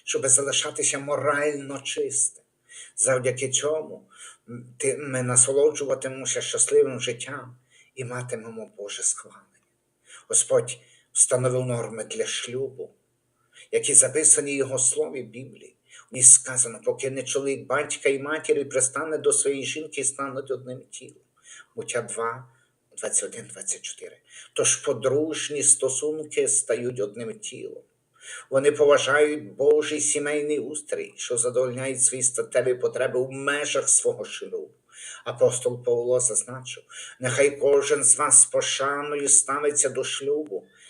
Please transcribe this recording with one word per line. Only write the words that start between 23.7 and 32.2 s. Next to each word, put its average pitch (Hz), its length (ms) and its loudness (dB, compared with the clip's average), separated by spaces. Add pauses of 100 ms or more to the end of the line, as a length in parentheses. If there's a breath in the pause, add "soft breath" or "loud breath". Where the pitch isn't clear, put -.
чотири. - 340 -14 (360 loud breath)
Тож - 240 2
подружні 143 840 -2
стосунки 151 840 0
стають 120 520 -2
одним 107 380 -6
тілом. - 440 -14 (680 loud breath)
Вони 139 220 4
поважають 147 800 4
Божий 151 480 4
сімейний 147 580 0
устрій, 127 580 -8
що - 200 -4
задовольняють 127 640 -2
свої 131 200 0